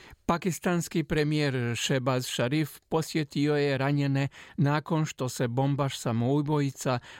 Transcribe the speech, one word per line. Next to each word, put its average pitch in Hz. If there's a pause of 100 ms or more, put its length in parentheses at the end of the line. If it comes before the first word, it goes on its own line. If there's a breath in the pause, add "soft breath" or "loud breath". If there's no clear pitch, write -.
(260 loud breath)
Pakistanski 170
premijer 147
Shehbaz 127
Sharif 143 (100)
posjetio 151
je 143
ranjene 139 (300 loud breath)
nakon 151
što 127
se 131
bombaš 135
samoubojica 135 (200 loud breath)